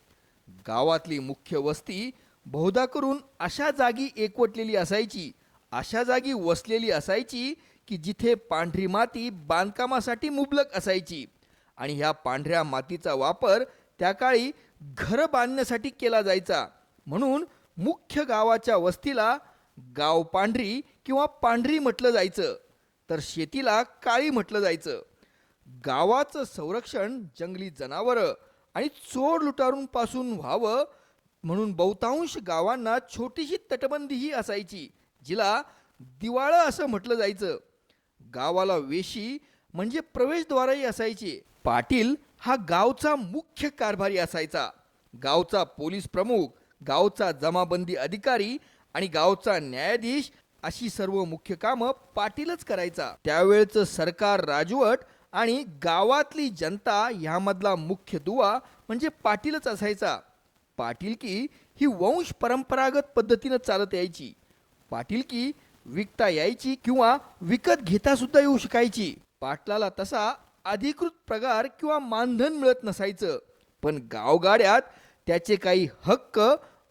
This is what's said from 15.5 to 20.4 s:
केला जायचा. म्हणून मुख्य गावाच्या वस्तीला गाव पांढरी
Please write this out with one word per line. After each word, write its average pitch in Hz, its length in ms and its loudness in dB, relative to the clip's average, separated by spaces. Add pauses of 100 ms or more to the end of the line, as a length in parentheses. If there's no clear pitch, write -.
केला 226 320 2
जायचा. 185 440 0 (400)
म्हणून 262 380 0 (320)
मुख्य 285 480 -4
गावाच्या 226 520 2
वस्तीला 220 600 0 (600)
गाव 156 260 2
पांढरी 208 580 -2 (240)